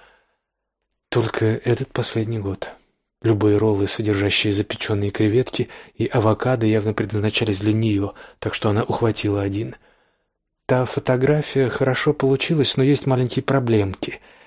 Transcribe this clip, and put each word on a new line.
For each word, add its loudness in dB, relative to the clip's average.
Только 0
этот -2
последний -4
год. -6
Любые 4
роллы, 2
содержащие 0
запечённые -2
креветки 0
и -2
авокадо, 2
явно 0
предназначались -2
для 2
неё, 0
так -6
что -2
она 2
ухватила -2
один. -6
«Та 2
фотография 0
хорошо 0
получилась, 2
но 2
есть 2
маленькие 0
проблемки. 0